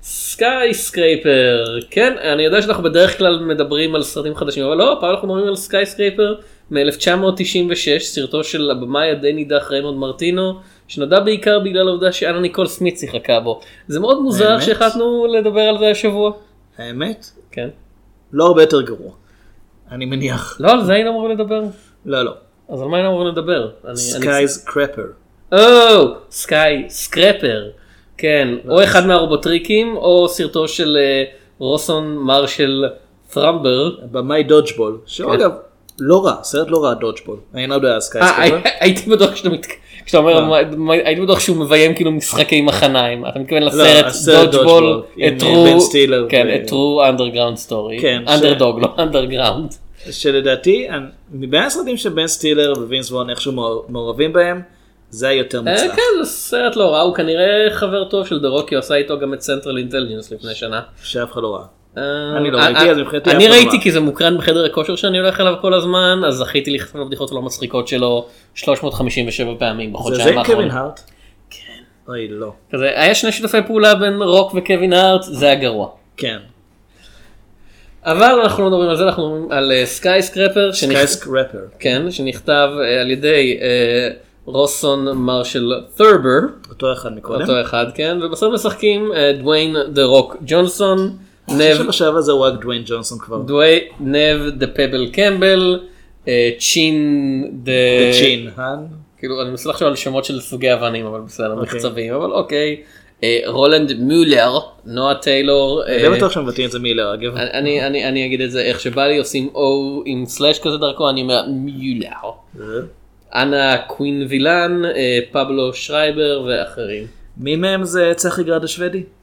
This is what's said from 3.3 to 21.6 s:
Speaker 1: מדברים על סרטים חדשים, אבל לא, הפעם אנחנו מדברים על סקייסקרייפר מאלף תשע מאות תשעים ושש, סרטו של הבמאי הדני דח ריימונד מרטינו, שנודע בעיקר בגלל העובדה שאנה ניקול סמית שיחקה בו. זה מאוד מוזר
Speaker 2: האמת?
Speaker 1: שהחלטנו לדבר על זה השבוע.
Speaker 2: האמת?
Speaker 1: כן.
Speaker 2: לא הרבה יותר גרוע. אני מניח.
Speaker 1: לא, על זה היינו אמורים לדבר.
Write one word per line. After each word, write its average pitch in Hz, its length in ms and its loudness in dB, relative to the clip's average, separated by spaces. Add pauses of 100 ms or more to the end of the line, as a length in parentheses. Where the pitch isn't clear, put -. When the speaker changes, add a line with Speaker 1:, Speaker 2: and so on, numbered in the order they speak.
Speaker 1:
מדברים 156 560 -2
על 147 80 0
סרטים 151 320 -8
חדשים, 143 300 -4
אבל 156 120 0
לא, 254 160 4
הפעם 180 180 -2
אנחנו 196 160 -4
מדברים 190 200 -2
על 202 80 -2
סקייסקרייפר 202 800 -2 (360)
מאלף 143 260 -2
תשע 175 180 2
מאות 190 220 0
תשעים 185 340 -2
ושש, 160 340 -2
סרטו 151 380 -6
של 147 280 -4
הבמאי 135 400 -2
הדני 147 340 -2
דח 143 260 -2
ריימונד 139 260 -4
מרטינו, 175 560 -4 (340)
שנודע 147 320 0
בעיקר 208 400 2
בגלל 190 280 0
העובדה 180 240 0
שאנה 175 280 -4
ניקול 180 280 -2
סמית 175 300 -4
שיחקה 120 420 -2
בו. 113 200 -6 (280)
זה 156 120 -6
מאוד 262 220 2
מוזר 214 300 2
Speaker 2:
האמת? 226 120 2
Speaker 1:
שהחלטנו 233 640 0 (120)
לדבר 214 240 0
על 214 180 2
זה 214 100 4
השבוע. 208 420 0 (460)
Speaker 2:
האמת? 127 480 -10 (260)
Speaker 1:
כן. 123 180 -10 (640)
Speaker 2:
לא 151 120 2
הרבה 165 180 6
יותר 156 180 4
גרוע. 95 300 -10 (800)
אני 127 140 -10
מניח. 131 540 -6
Speaker 1:
לא, 165 120 4
על 240 120 4
זה 185 100 2
היינו 220 160 2
אמורים 226 220 -4
לדבר. 214 300 -2 (440)